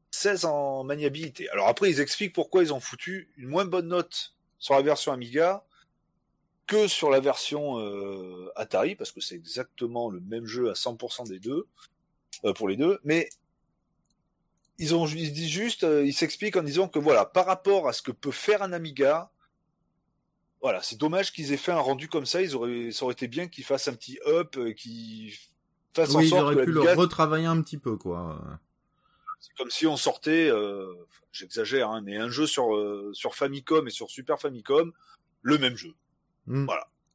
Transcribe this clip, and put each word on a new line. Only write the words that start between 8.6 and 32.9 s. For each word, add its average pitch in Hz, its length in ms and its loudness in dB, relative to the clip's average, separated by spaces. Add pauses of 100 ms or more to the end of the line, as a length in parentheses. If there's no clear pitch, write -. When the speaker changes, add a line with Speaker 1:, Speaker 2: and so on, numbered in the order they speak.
Speaker 1:
parce - 160 -10
que - 80 -20
c'est - 160 -8
exactement 120 760 -6
le 90 120 -10
même 110 240 -10
jeu 117 240 -2
à 95 60 -4
cent 120 200 -4
pour 117 160 -10
cent 123 140 -10
des 95 140 -12
deux, 139 280 -6 (800)
euh, 101 80 2
pour 101 160 -2
les 98 80 0
deux, 170 260 2
mais 160 240 0 (1500)
ils 165 180 0
ont, 165 100 2
ils 151 280 -4
disent 160 160 -6
juste, 208 340 -2
euh, 151 220 6
ils 139 80 2
s'expliquent 196 420 -2
en 180 80 2
disant 156 240 0
que 160 120 -2
voilà, 143 260 6
par 185 200 2
rapport 185 440 2
à 117 40 0
ce - 80 -6
que - 100 -8
peut 135 200 -6
faire 202 320 2
un 190 80 -4
Amiga, 156 580 0 (1300)
voilà, 104 200 0
c'est - 140 -6
dommage 160 380 0
qu'ils 147 180 -6
aient 139 60 2
fait 180 160 -2
un 165 60 2
rendu 135 280 0
comme 151 180 -4
ça, 175 160 0
ils 165 140 -2
auraient, 120 360 -4
ça - 120 -6
aurait 127 100 -2
été 123 140 -6
bien 160 220 -6
qu'ils 139 160 -16
fassent 139 240 -2
un 127 40 -6
petit 127 320 -14
up, 160 320 2
euh, 117 140 -2
qu'ils 110 600 -14 (600)
fassent 147 220 2
en 156 40 6
Speaker 2:
Oui, 160 60 6
ils 160 40 6
Speaker 1:
sorte 175 140 6
Speaker 2:
auraient 147 120 2
Speaker 1:
que 135 60 6
Speaker 2:
pu 127 100 2
le 156 80 2
Speaker 1:
l'Amiga 170 160 8
Speaker 2:
retravailler 165 500 2
un 165 160 2
petit 151 160 -6
peu, 113 200 -4
quoi. 85 440 -8 (1000)
Speaker 1:
C'est - 160 -20
comme 123 120 -6
si - 160 0
on 156 120 2
sortait, 156 520 2
euh, 101 440 0 (400)
j'exagère, 113 560 -2
hein, 110 120 -6
mais 101 140 -8
un 110 140 -4
jeu 143 180 0
sur, 123 260 2
euh, 104 400 -2